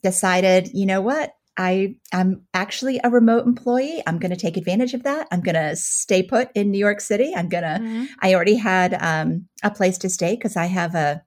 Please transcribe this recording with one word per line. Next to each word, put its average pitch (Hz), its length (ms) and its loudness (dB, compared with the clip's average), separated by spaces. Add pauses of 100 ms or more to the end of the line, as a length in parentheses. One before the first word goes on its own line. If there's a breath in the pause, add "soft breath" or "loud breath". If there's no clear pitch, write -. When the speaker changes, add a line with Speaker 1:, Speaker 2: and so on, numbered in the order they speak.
Speaker 1:
decided, 185 720 2
you 196 120 0
know 190 140 0
what? 277 340 -2 (220)
I, 185 400 0 (160)
I'm 185 300 0 (120)
actually 226 500 -4
a 240 60 4
remote 233 360 6
employee. 247 600 0
I'm 165 120 -2
gonna 180 180 -2
take 175 200 -4
advantage 208 380 0
of 247 80 -6
that. 294 280 -4
I'm 175 120 0
gonna 160 340 0
stay - 460 0
put - 320 0
in 202 160 0
New 196 80 -2
York 202 240 0
City. 254 320 0
I'm 175 140 -4
gonna, 170 340 -4
Speaker 2:
Mm-hmm. 226 220 -6 (160)
Speaker 1:
I 185 140 4
already 185 220 4
had, 185 460 2
um, 165 460 -2 (140)
a 208 80 0
place 185 280 0
to 190 100 -4
stay 185 280 -2
'cause 233 200 -4
I 170 100 0
have 175 280 -2
a 151 320 -2